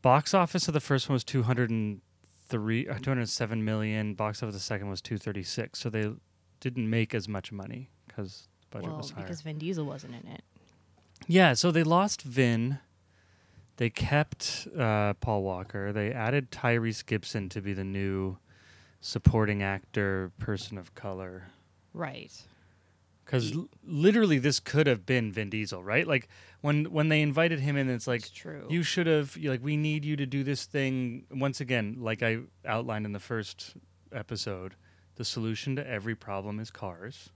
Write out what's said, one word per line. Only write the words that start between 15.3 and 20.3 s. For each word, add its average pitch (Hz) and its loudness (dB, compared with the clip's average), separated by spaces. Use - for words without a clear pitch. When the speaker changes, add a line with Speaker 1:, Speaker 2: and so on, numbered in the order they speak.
Speaker 1:
Walker. 98 -4
They 107 -2
added 127 0
Tyrese 117 0
Gibson 104 -4
to 98 -8
be 98 -4
the 95 -4
new 95 -2
supporting 104 4
actor, 98 -2